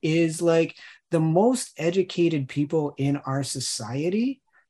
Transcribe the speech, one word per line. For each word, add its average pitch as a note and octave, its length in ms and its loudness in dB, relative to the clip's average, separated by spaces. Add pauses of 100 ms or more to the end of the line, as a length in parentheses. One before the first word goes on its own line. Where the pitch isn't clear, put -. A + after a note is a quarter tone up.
is, E3 400 0
like, E3 340 2 (360)
the E3 80 4
most F#3+ 560 2
educated E3+ 720 0
people D3 480 -2
in C#3 220 0
our C#3 240 -4
society D3 1000 -4 (300)